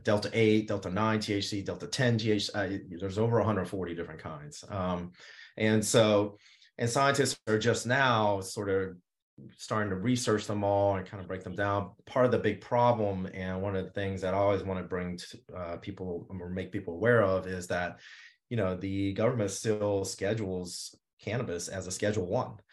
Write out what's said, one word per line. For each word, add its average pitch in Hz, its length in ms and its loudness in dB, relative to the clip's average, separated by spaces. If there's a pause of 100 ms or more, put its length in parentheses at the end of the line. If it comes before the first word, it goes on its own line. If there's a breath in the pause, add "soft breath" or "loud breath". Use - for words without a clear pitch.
Delta 104 300 2
eight, 107 360 4
Delta 98 200 -4
nine 107 300 2
T 104 140 -2
H 101 160 0
C, 104 120 -4
Delta 90 240 -8
ten 120 320 2
T 110 140 2
H 104 140 2
C. - 100 -6
Uh, 101 140 -2 (280)
there's 95 220 -4
over 117 200 4
a 101 40 2
hundred 95 240 0
forty 87 260 -4
different 80 280 -10
kinds. 76 480 -12
Um, 90 420 -2 (480 loud breath)
and 107 240 4
so, 107 540 4 (400 loud breath)
and 120 100 -2
scientists 139 600 2
are 110 100 4
just 113 300 0
now 113 540 4
sort 101 280 -6
of 95 260 0 (640)
starting 107 320 -2
to 95 60 0
research 110 500 2
them 104 180 -2
all 101 340 4
and 92 100 -6
kind 104 120 -12
of 90 80 -12
break 92 160 -6
them 90 120 -8
down. 101 380 0 (120)
Part 127 220 4
of - 40 6
the 113 60 4
big 101 240 0
problem, 107 720 2
and 92 280 -4
one 101 140 -2
of 92 80 0
the 92 80 -10
things 98 300 -4
that 92 140 0
I - 20 2
always 101 240 2
want 92 180 -4
to 90 80 -8
bring 90 300 -4
to, - 220 -14 (160)
uh, 87 220 -8
people 92 520 -8
or 90 200 -10
make 92 220 -6
people 92 220 -6
aware 110 300 6
of, 95 240 2
is 92 200 -6
that, 87 320 -4 (500 loud breath)
you 120 80 -2
know, 92 180 0
the 98 380 -2
government 110 360 0
still 104 560 0
schedules 95 920 -4 (240)
cannabis 95 500 -4
as 92 180 -6
a 90 40 -6
Schedule 104 360 0
One. 104 300 -2 (160 soft breath)